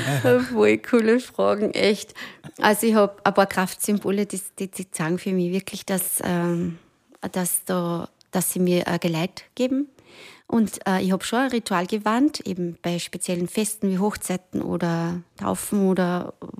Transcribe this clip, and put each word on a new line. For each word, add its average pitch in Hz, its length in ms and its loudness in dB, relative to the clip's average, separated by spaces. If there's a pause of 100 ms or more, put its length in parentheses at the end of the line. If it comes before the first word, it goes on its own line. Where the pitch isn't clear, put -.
(440)
<laughs> 254 100 -6
Voll 214 240 6
coole 226 420 2
Fragen, 208 540 0
echt. 202 400 0 (480)
Also 208 240 4
ich 220 80 4
hab 202 320 2
ein 185 80 4
paar 196 140 6
Kraftsymbole, 196 800 -2
die, 196 120 -8 (200)
die, 190 100 -6
die 190 220 -10
sagen 170 260 -2
für 196 140 -4
mich 175 200 0
wirklich, 190 360 -6
dass, 185 360 -2
ähm, 175 540 -2 (540)
dass 180 340 -2
da, 170 440 -2 (220)
dass - 220 -2
sie 180 60 -4
mir 180 280 2
ein 175 120 0
Geleit 170 460 -2 (100)
geben. 262 320 0 (580)
Und, 220 420 0
äh, 190 140 2
ich 185 100 2
hab 190 120 0
schon 226 160 0
ein 269 120 2
Ritual 202 360 0
gewandt, 220 540 0
eben 175 420 -6
bei 175 160 -2
speziellen 175 480 -4
Festen 208 420 -2
wie 185 100 2
Hochzeiten - 640 -2
oder 170 600 -2 (160)
Taufen 196 500 0
oder 180 460 0 (260)